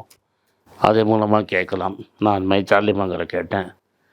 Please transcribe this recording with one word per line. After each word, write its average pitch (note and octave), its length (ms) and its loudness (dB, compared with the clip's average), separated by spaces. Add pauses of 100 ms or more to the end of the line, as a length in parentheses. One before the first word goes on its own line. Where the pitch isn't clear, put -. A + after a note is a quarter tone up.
(800)
அது A2 340 4
மூலமா G#2+ 320 2
கேட்கலாம். F#2 520 -4 (220)
நான் G#2 220 0
இந்த F#2+ 120 0
மாதிரி G2 200 0
சார்லி G#2 220 4
மங்கரை F2 420 -4
கேட்டேன். F2+ 340 -6 (420)